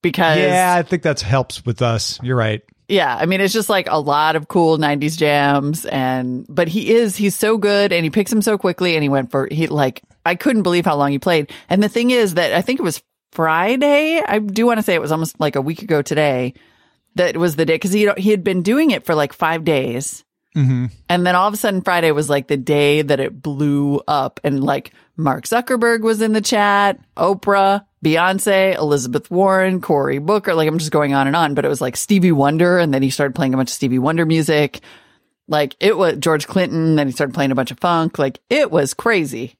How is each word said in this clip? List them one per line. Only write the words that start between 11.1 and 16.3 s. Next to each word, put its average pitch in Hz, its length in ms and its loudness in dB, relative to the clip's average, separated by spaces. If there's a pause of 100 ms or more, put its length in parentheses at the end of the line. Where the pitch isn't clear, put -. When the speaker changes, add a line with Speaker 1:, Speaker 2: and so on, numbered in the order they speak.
Speaker 1:
he 139 60 -2
played. 156 340 0 (160)
And 190 140 2
the 214 80 0
thing 240 200 0
is 220 240 2
that 156 200 0
I 175 80 0
think 262 180 -4
it 294 40 -4
was 160 180 -4 (300)
Friday, 262 920 0
I 214 120 -2
do 208 260 -2
wanna 233 180 2
say 190 120 0
it 165 80 0
was 147 100 -4
almost, 160 260 -4
like, 147 180 -2
a 139 40 0
week 156 220 -6
ago 165 180 0
today, 139 540 -2 (640)